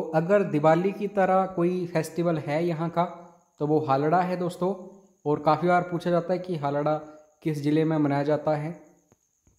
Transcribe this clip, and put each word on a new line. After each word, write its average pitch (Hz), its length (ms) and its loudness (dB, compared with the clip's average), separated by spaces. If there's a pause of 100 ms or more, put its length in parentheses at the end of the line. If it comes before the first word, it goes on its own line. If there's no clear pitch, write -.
(160)
अगर 175 360 2
दिवाली 160 420 4
की 202 200 -6
तरह 190 320 2 (100)
कोई 175 320 0
festival 170 520 -2
है 147 260 -2
यहाँ 165 240 -2
का, 175 320 -2 (380)
तो 147 80 -2
वो 151 120 4
हालड़ा 147 420 2
है 180 160 -2
दोस्तों। 180 360 -2 (520)
और 147 140 0
काफ़ी 156 280 2
बार 175 140 4
पूछा 175 300 -4
जाता 170 220 0
है 175 60 -2
कि 180 160 -6
हालड़ा 143 380 -2 (500)
किस 156 140 -2
ज़िले 151 260 2
में 156 140 0
मनाया 143 260 2
जाता 147 320 0
है, 147 160 -4 (880)